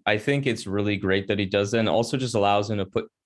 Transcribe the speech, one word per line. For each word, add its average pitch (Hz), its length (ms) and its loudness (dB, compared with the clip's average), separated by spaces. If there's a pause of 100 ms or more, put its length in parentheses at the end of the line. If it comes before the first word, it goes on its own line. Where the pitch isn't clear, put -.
I 107 120 2
think 139 280 -2
it's 117 220 -4
really 101 300 0
great 98 300 0
that 104 120 0
he 101 60 0
does 101 260 0
that, 117 80 2
and 110 80 2
also 113 300 0
just 123 180 -2
allows 101 340 2
him 104 100 -2
to 95 60 -2
put - 200 -4 (200)